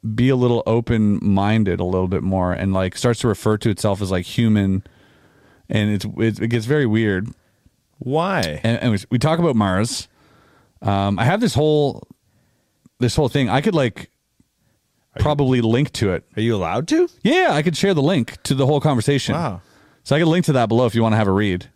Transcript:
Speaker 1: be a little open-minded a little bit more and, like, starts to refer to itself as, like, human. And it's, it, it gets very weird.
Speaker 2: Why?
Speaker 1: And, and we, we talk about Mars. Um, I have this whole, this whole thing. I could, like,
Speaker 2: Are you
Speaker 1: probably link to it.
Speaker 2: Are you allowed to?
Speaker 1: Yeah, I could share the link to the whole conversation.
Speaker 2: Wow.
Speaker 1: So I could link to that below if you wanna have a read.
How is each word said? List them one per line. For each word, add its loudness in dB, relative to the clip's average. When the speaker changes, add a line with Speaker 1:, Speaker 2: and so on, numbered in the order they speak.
Speaker 1:
be 2
a 2
little 2
open-minded 2
a 0
little 0
bit -2
more 0
and, -2
like, -2
starts 0
to 0
refer 0
to -2
itself -2
as, -4
like, -2
human. 0
And 0
it's, -4
it, -2
it -2
gets -2
very 0
weird. 0
Speaker 2:
Why? -4
Speaker 1:
And, 0
and 0
we, 0
we 0
talk 0
about 0
Mars. 0
Um, 0
I -2
have 2
this -2
whole, 0
this 0
whole 2
thing. 0
I 0
could, 0
like, -2
Speaker 2:
Are -6
you 2
Speaker 1:
probably 2
link 2
to 0
it. -4
Speaker 2:
Are -2
you 0
allowed -4
to? 2
Speaker 1:
Yeah, 2
I 0
could -2
share 2
the 0
link -2
to 0
the 0
whole 2
conversation. 0
Speaker 2:
Wow. -6
Speaker 1:
So 0
I 2
could 2
link 2
to 0
that 2
below 2
if -2
you 2
wanna 2
have 2
a 2
read. 0